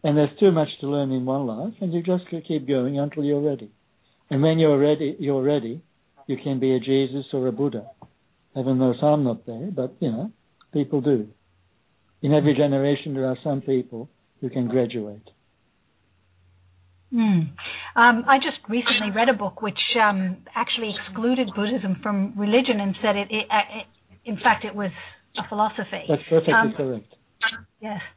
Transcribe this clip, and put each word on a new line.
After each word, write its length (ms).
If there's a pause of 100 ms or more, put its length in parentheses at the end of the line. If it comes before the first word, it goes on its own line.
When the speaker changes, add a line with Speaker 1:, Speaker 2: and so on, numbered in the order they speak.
Speaker 1:
And 140
there's 200
too 140
much 160 (140)
to 60
learn 240
in 140
one 220
life, 320
and 140
you 100
just 220 (220)
keep 200
going 320
until 240
you're 180
ready. 300 (580)
And 140
when 160
you're 180
ready, 400
you're 240
ready, 400 (460)
you 140
can 180
be 160
a 40
Jesus 540
or 140
a 40
Buddha. 380 (640)
Heaven 260
knows 220
I'm 220
not 220
there, 260
but, 280
you 120
know, 200 (420)
people 280
do. 280 (920)
In 120
every 200
generation, 600
there 140
are 160
some 180
people 480 (320)
who 80
can 180
graduate. 560 (1900)
Speaker 2:
Hmm. 280 (560)
Um, 320
I 100
just 200 (100)
recently 480
read 140
a 40
book 280
which, 180 (220)
um, 360 (180)
actually 420
excluded 580
Buddhism 460
from 360
religion 420
and 220
said 140
it, 140
it, 220
uh, 300
it, 40 (400)
in 120
fact, 280
it 80
was 160 (480)
a 100
philosophy. 600
Speaker 1:
That's 200
perfectly 260
Speaker 2:
Um, 220
Speaker 1:
correct. 400 (640)
Speaker 2:
Yes. 220 (160)